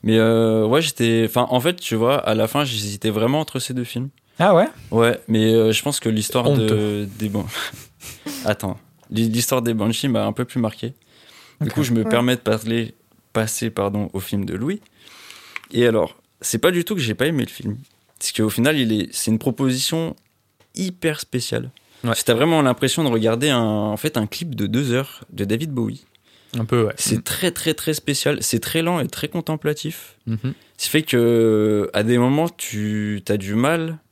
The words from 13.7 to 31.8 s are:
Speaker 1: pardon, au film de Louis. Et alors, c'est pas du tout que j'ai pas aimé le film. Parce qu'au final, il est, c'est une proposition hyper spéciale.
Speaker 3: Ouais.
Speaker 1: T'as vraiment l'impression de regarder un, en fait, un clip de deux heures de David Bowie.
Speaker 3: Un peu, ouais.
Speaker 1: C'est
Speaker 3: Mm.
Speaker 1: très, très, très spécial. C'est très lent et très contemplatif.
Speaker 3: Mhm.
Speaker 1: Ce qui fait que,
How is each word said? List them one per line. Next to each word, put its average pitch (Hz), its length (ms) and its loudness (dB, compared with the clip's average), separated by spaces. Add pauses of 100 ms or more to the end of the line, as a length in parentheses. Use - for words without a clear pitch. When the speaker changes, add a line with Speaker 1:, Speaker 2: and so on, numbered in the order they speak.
Speaker 1:
pardon, 101 420 -2
au 98 80 -6
film 101 240 -4
de 87 100 -6
Louis. 147 260 -4 (920)
Et 120 140 4
alors, 107 300 2 (240)
c'est - 180 -4
pas 165 120 4
du 170 140 0
tout 214 100 -4
que 185 60 -2
j'ai 110 140 0
pas 131 120 0
aimé 151 180 0
le - 60 -10
film. - 260 -8 (420)
Parce - 140 -6
qu'au 110 180 2
final, 143 280 2
il 113 140 2
est, 107 200 0
c'est - 180 -4
une 110 80 2
proposition 135 800 -2 (580)
hyper 180 460 -4
spéciale. 120 500 -4 (340)
Speaker 3:
Ouais. 117 80 2 (120)
Speaker 1:
T'as 120 100 4
vraiment 156 280 4
l'impression 131 420 2
de 143 40 2
regarder 117 420 2
un, 123 120 4
en 107 340 0
fait, 151 200 -4
un 107 100 0
clip 160 280 -8
de 104 120 -2
deux 117 260 0
heures 131 400 -4
de 101 120 -4
David 117 280 -2
Bowie. 120 320 -4 (540)
Speaker 3:
Un 113 60 -2
peu, 117 200 2
ouais. 104 140 -2
Speaker 1:
C'est - 200 0
Speaker 3:
Mm. 113 40 -4
Speaker 1:
très, - 300 -2
très, 160 220 -2
très - 200 -4
spécial. 147 480 -2
C'est - 160 0
très 165 240 -2
lent 170 180 0
et 131 60 -2
très - 220 -8
contemplatif. 156 880 -6 (100)
Speaker 3:
Mhm. 113 100 -2 (400)
Speaker 1:
Ce - 80 -6
qui - 60 -4
fait 160 120 4
que, 113 920 4